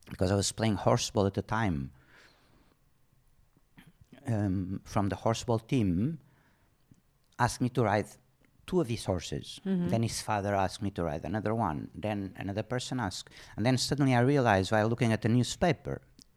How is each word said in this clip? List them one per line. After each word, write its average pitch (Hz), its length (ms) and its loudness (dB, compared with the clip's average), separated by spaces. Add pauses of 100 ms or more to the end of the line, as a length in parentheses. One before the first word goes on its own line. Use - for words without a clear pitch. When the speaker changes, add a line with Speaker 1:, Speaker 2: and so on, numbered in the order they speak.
(100)
Speaker 1:
because 92 200 0
I 101 60 2
was 101 160 0
playing 110 240 0
horseball 113 500 0
at 98 80 0
the 104 80 -2
time, 90 480 -4 (2250)
um, 98 580 -2
from 101 240 -2
the 92 80 -4
horseball 113 500 -2
team, 113 520 0 (1200)
asked 123 220 -2
me 127 100 0
to - 140 0
ride 104 220 0 (600)
two 180 140 0
of 127 80 -2
his 117 160 -6
horses. - 640 -6
Speaker 2:
Mm-hmm. 180 220 -2
Speaker 1:
Then 117 140 0
his - 200 -4
father 101 320 -2
asked 95 280 0
me 101 100 -2
to 90 120 -4
ride 82 200 -4
another 104 300 -4
one. 80 400 -4
Then 98 420 -6
another 101 260 -6
person 127 380 -6
asked. - 280 -6 (280)
And 104 100 -2
then 131 100 4
suddenly 135 380 4
I 120 60 6
realized, 120 520 6
while 92 160 4
looking 117 240 2
at 107 100 0
the 117 60 2
newspaper, 120 720 0 (360)